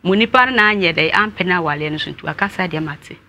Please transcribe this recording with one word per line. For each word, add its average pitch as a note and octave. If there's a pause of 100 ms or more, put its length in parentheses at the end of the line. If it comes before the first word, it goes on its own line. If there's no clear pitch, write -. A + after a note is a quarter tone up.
Mo F#3
nipa A#3
no B3+
na G#3+
anyɛ F#3
dɛ, D#3
ampɛ G#3
na F3+
awale D3+
no D#3
so -
nti -
wakasa F#3
deɛ D#3
mate. D3 (120)